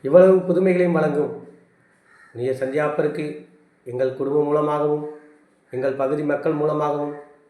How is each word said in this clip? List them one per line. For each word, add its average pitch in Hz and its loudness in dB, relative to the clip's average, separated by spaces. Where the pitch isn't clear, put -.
இவ்வளவு 185 8
புதுமைகளையும் 180 2
வழங்கும் 147 0
இனிய 123 -4
சந்தியாப்பருக்கு 147 -2
எங்கள் 127 -2
குடும்பம் 147 -2
மூலமாகவும், 151 0
எங்கள் 135 -4
பகுதி 147 -2
மக்கள் 147 -2
மூலமாகவும் 147 -2